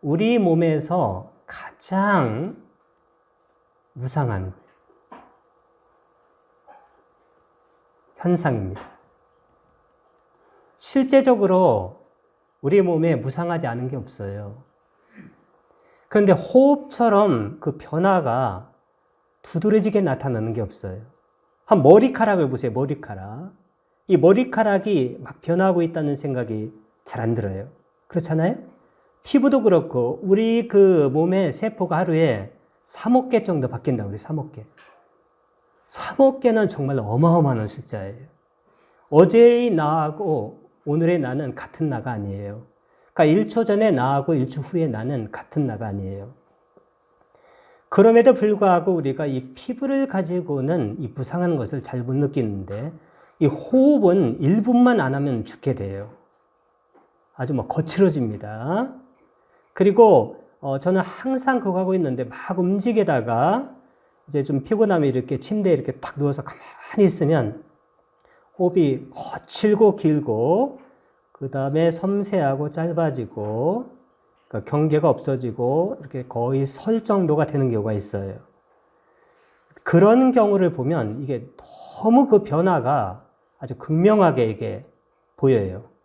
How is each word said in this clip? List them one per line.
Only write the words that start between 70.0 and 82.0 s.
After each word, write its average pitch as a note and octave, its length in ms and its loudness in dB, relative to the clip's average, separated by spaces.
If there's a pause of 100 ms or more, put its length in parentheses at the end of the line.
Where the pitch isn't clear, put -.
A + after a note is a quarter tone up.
그 C3+ 180 -10
다음에 C#3+ 400 0
섬세하고 E3+ 800 -2
짧아지고, D3+ 1200 -4 (580)
그러니까 - 220 -8
경계가 D3+ 400 2
없어지고, C3+ 880 -2
이렇게 C3+ 260 -14
거의 C3 380 -2
설 A3 400 -4
정도가 F3 420 0
되는 C3+ 240 -2
경우가 A2 220 -2
있어요. G2 460 -8 (1500)
그런 A#3 480 6
경우를 G3+ 400 2
보면 C3 480 -4
이게 C3+ 380 -8
너무 - 720 0